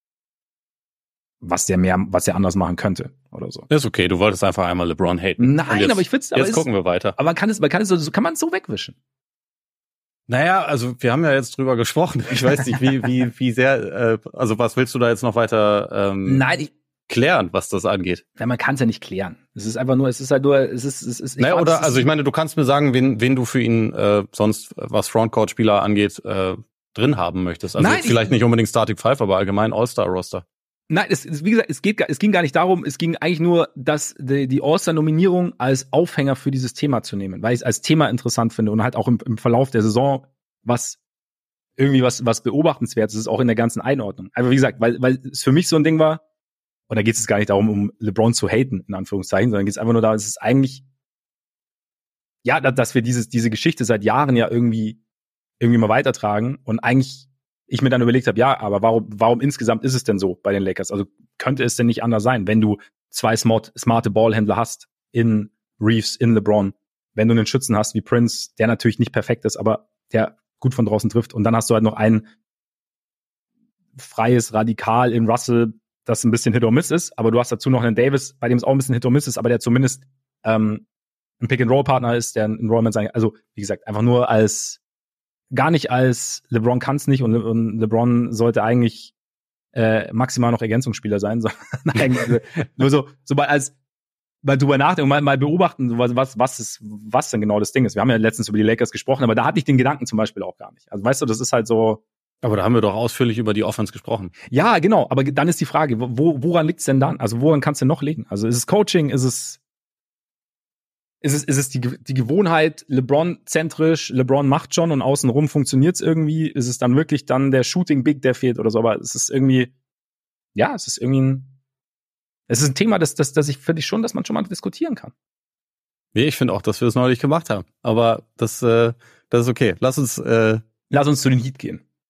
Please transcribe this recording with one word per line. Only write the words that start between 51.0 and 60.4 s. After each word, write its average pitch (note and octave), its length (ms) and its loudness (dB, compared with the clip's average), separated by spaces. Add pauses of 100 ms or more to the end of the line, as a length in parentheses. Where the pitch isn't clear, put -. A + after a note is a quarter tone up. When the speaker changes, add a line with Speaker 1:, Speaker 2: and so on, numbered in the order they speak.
Speaker 1:
ja, C#3 180 2
da-, C3 100 2
dass B2+ 240 0
wir B2+ 60 4
dieses, A#2+ 280 -2
diese A#2 200 0
Geschichte A2 360 -2
seit G#2 200 0
Jahren B2+ 320 2
ja A2+ 120 2
irgendwie, A2+ 520 -2 (580)
irgendwie A#2+ 200 4
mal G#2+ 100 4
weitertragen A#2+ 720 0
und A2+ 160 -4
eigentlich C3 480 0 (420)
ich B2+ 120 -2
mir C3+ 80 2
dann B2 120 2
überlegt A#2+ 260 2
habe, G#2+ 120 0
ja, C3 220 4
aber G2+ 200 0
warum, A2+ 280 2
warum A2+ 320 2
insgesamt A#2+ 420 -2
ist C3+ 100 0
es B2+ 120 -4
denn G2+ 140 0
so F#2 160 -2
bei G2 180 -2